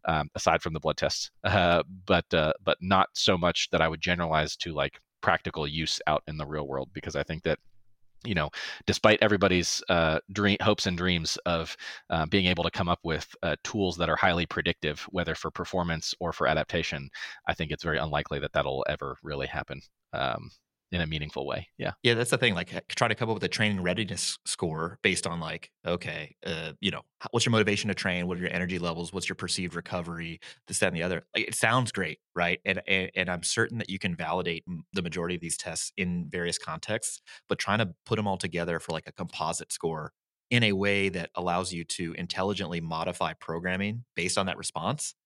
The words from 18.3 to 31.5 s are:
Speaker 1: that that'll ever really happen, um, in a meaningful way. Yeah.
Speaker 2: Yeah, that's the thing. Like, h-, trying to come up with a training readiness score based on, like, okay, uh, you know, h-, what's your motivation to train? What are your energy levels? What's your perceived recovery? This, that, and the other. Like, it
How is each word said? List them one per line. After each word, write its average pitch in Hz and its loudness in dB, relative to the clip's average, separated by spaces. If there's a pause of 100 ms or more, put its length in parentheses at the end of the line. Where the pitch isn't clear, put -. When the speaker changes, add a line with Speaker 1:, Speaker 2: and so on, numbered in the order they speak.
Speaker 1:
that 67 -6
that'll 67 0
ever 71 -4
really 69 -6
happen, - -8 (320)
um, - -4 (420)
in 87 0
a 82 0
meaningful 76 -6
way. 71 -6 (100)
Yeah. - -4 (140)
Speaker 2:
Yeah, 120 6
that's 120 0
the 131 2
thing. 113 4
Like, 87 -4
h-, - -6
trying 117 2
to 107 0
come 113 -2
up 110 0
with 95 -4
a 92 0
training 104 0
readiness 92 -2
score 80 -4
based 92 2
on, 85 -4
like, 80 -8 (120)
okay, 80 -4 (100)
uh, 80 -6
you 95 0
know, - -8 (200)
h-, - -10
what's 117 4
your 120 4
motivation 104 4
to 98 0
train? 90 -2
What 87 -2
are 90 -4
your 87 -2
energy 90 0
levels? 85 -4
What's 95 -4
your 95 -4
perceived 90 -4
recovery? 85 -6 (300)
This, - -4
that, 101 4
and 87 0
the 82 0
other. 87 -2
Like, 107 0
it - -6